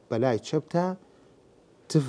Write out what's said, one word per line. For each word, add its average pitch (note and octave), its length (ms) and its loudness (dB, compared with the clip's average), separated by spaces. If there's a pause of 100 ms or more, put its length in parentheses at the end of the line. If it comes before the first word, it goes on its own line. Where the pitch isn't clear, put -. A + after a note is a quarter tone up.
(100)
بەلای A#2 280 2
چەپتە E3+ 480 -2 (1040)
تف D3+ 180 2